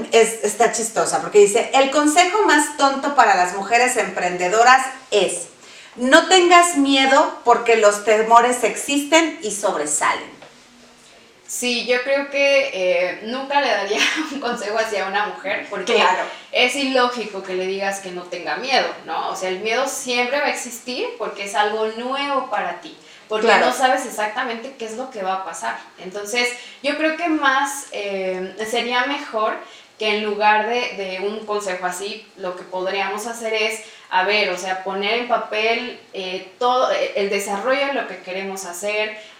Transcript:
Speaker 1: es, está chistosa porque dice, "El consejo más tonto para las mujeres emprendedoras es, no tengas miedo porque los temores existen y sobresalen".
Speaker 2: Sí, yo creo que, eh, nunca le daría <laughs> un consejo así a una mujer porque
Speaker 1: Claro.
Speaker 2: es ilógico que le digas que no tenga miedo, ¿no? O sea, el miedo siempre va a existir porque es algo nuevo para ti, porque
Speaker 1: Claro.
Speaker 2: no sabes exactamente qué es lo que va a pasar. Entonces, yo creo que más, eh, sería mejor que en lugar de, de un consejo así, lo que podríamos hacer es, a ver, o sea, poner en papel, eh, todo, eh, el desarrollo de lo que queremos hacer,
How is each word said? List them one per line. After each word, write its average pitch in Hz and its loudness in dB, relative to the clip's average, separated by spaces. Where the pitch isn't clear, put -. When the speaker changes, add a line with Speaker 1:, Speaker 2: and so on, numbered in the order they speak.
Speaker 1:
es, 226 4
está 214 2
chistosa - -2
porque 180 6
dice, 202 6
"El 269 4
consejo 359 4
más 302 4
tonto 277 0
para 220 6
las 180 2
mujeres 240 2
emprendedoras 185 4
es, 185 0
no 277 6
tengas 349 6
miedo 277 4
porque 233 4
los 208 4
temores 233 6
existen 285 2
y 214 -4
sobresalen". - -2
Speaker 2:
Sí, 240 -4
yo 247 2
creo 277 0
que, 277 2
eh, 180 0
nunca 269 -2
le 262 2
daría 202 -2
<laughs> 302 -4
un 269 -8
consejo 220 -4
así 214 -2
a 190 -2
una 202 -2
mujer 196 -8
porque 208 -2
Speaker 1:
Claro. 202 2
Speaker 2:
es 247 0
ilógico 247 0
que 185 -8
le 185 -4
digas 196 -4
que 185 -12
no 180 -10
tenga 165 -8
miedo, 226 0
¿no? - -6
O - -6
sea, 185 -4
el 185 -4
miedo 233 -2
siempre 247 -2
va 294 -2
a - 0
existir 254 -8
porque 202 -8
es 196 -8
algo 220 0
nuevo 269 -2
para 190 -4
ti, 143 -18
porque 220 0
Speaker 1:
Claro. 214 6
Speaker 2:
no 254 4
sabes 262 2
exactamente 226 -6
qué 226 -8
es 220 -10
lo 262 -10
que 202 -10
va 190 -2
a 190 -6
pasar. 180 -8
Entonces, 208 -4
yo 294 -2
creo 311 0
que 339 -2
más, 277 0
eh, 190 -6
sería 240 -2
mejor 269 -4
que 214 -2
en 214 -4
lugar 214 2
de, 247 -2
de 190 -8
un 214 -8
consejo 190 -4
así, 202 -8
lo 180 -8
que 185 -14
podríamos 196 -4
hacer 226 -8
es, 220 -2
a 185 2
ver, 202 0
o 180 -4
sea, 185 -6
poner 202 -2
en 240 -6
papel, 226 -2
eh, 185 -10
todo, 254 2
eh, - -2
el 202 0
desarrollo 208 -2
de 285 -2
lo - -4
que 180 -12
queremos 190 -8
hacer, 214 -6